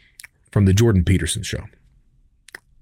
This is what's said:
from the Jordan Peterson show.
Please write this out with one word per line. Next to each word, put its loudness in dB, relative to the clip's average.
from 2
the 4
Jordan 2
Peterson -2
show. -10